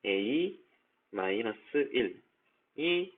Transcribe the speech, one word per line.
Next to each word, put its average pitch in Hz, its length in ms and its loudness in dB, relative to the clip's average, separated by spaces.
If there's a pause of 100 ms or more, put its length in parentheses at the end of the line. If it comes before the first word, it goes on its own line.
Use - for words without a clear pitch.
A 120 520 0 (540)
마이너스 107 1000 0 (640)
일이 175 420 0